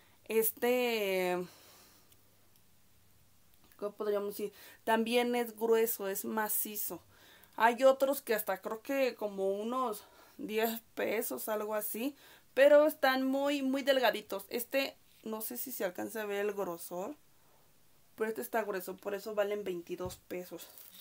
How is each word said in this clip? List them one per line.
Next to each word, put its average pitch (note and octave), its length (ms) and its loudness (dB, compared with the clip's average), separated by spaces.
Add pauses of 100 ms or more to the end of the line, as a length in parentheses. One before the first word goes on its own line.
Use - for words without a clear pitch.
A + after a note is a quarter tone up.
(260)
este, A3 1200 0 (2250)
¿cómo G3+ 160 -6
podríamos G3+ 440 -2
decir? G3+ 160 -6 (300)
También A#3+ 520 2
es A3+ 220 -2
grueso, A3+ 500 2
es G3 160 -4
macizo. G#3+ 760 -4 (560)
Hay A#3+ 260 4
otros C4+ 380 6
que A3 140 0
hasta F#3+ 260 -4
creo A3 200 -6
que C4+ 340 0
como G3 340 -2
unos A3 540 -4 (340)
diez A3+ 420 -2 (160)
pesos, A3+ 540 -4
algo G#3+ 260 -4
así. A3 400 -4 (380)
Pero D4 340 8
están C4 360 2
muy, C#4 400 0
muy C4+ 180 0
delgaditos. B3 680 2
Este, C4+ 460 -2 (280)
no A3 180 -8
sé A#3+ 160 -10
si B3 160 -8
se A3+ 100 -4
alcanza G#3 380 -6
a G#3+ 40 -6
ver G3+ 200 -2
el G#3 80 -2
grosor, F#3 640 -6 (1000)
pero A3 140 -2
este A3+ 120 -6
está A#3 220 -2
grueso, F#3+ 340 -6
por G3+ 180 -6
eso G#3+ 180 -10
valen G#3 300 0
veintidós F3+ 540 -6 (100)
pesos. F3+ 400 -10 (340)